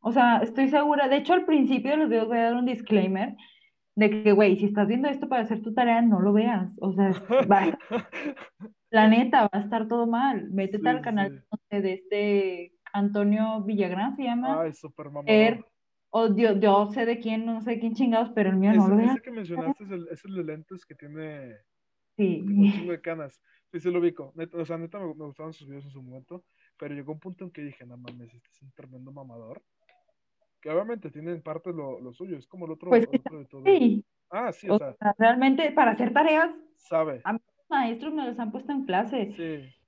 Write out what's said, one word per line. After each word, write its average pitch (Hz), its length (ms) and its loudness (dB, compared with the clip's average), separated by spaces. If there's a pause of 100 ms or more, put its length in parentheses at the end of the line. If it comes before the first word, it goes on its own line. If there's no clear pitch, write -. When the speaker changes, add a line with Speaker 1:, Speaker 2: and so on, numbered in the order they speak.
Speaker 1:
O 233 120 -4
sea, 240 260 6
estoy 254 300 0
segura. 294 400 2
De 277 80 4
hecho, 294 180 0
al 359 100 2
principio 262 460 2
de 294 80 2
los 311 100 2
videos 220 200 0
voy 240 100 0
a 233 60 2
dar 233 120 2
un 247 100 -2
disclaimer 208 680 0 (600)
de 208 160 4 (120)
que, 214 100 6
güey, 196 260 6
si 202 80 0
estás 208 220 0
viendo 254 200 0
esto 277 200 -6
para 240 140 0
hacer 220 200 -4
tu 226 120 -8
tarea, 233 280 2
no 208 180 4
lo 202 120 4
veas. 208 380 2 (100)
O 190 120 -2
sea, 196 180 2 (400)
va 196 80 8
a - 100 2
estar, 302 100 -4 (120)
Speaker 2:
<laughs> - 880 -10 (140)
Speaker 1:
la 214 180 6
neta, 233 340 6
va 208 100 2
a 202 80 -2
estar 220 280 -4
todo 233 180 0
mal. 233 440 -2
Métete 190 320 -4
Speaker 2:
Sí, 214 60 0
Speaker 1:
al - 100 2
Speaker 2:
sí, - 40 -8
Speaker 1:
canal, 202 380 -4
Speaker 2:
sí. - 100 -20
Speaker 1:
no - 80 -10 (120)
sé, 202 120 -2
de 190 120 -2
este 190 800 -2 (180)
Antonio 208 680 0
Villagrán, 196 540 -2
¿se 285 80 -8
llama? 240 380 -2
Speaker 2:
Ay, 165 120 -4
súper 143 320 -18
mamador. 143 200 -10
Speaker 1:
Fer, 220 380 4 (460)
o 220 260 2
yo, 220 220 4
yo 202 340 4
sé 226 140 -4
de 233 120 -2
quién, 220 280 -4
no 226 160 -6
sé 226 180 -4
quién 226 140 -4
chingados, 226 400 0
pero 196 160 2
el 190 60 0
mío 196 180 4
no 214 80 6
Speaker 2:
Ese, 190 80 4
Speaker 1:
lo 202 60 6
veas. 233 180 4
Speaker 2:
ese 233 80 -6
que 262 80 -14
mencionaste 202 540 -8
es 196 60 -16
el, 170 200 -10
es 160 160 -14
el 196 100 -14
de 175 80 -6
lentes 156 420 -14
que 151 80 -20
tiene 147 640 -16 (600)
Speaker 1:
Sí. 180 300 0
Speaker 2:
un 202 260 6
chingo 175 200 -6
de 165 80 -8
canas. 160 400 -12 (300)
Sí, 170 100 -12
sí 175 120 -2
lo 180 80 0
ubico. 170 340 -2
Neta, 165 240 -12
o 165 60 -6
sea, 165 140 -8
neta, 165 200 -12
me, 190 160 -10
me 156 120 -16
gustaban 156 260 -16
sus 147 160 -20
videos 139 160 -18
en 143 80 -20
su 135 100 -20
momento, 131 400 -20 (340)
pero 147 180 -12
llegó 143 180 -12
un 156 80 -14
punto 185 240 -16
en 180 80 -16
que 151 100 -16
dije, 135 240 -16
"No 120 100 -20
mames, 123 380 -20
este 117 160 -20
es - 120 -20
un 135 100 -20
tremendo 131 400 -20
mamador". 127 500 -18 (1000)
Que 151 100 -10
obviamente 196 400 -4
tienen 160 320 -12
parte 160 300 -10
lo, 139 280 -10
lo 123 120 -14
suyo, 175 240 -12
es 127 100 -18
como 180 200 -16
el 160 60 -10
otro, 175 180 -8
Speaker 1:
Pues 233 180 4
Speaker 2:
el 262 120 -2
otro 156 220 -14
youtuber. 339 360 2
Speaker 1:
sí. 214 260 2 (260)
Speaker 2:
Ah, 214 220 -6
sí, - 160 -14
o 185 60 2
Speaker 1:
O - 40 4
Speaker 2:
sea, 135 200 -4
Speaker 1:
sea, 208 200 0
realmente 262 540 4
para 269 200 4
hacer 240 200 -2
tareas, 311 380 4 (260)
Speaker 2:
sabe. 156 480 -4
Speaker 1:
a 208 80 -2
mí 226 60 -4 (180)
los - 140 -18
maestros 262 440 -2
me 285 120 -4
los 233 120 -8
han 220 140 -6
puesto 262 200 -8
en 269 120 -4
clase. 208 520 -2
Speaker 2:
Sí. 151 380 -10 (140)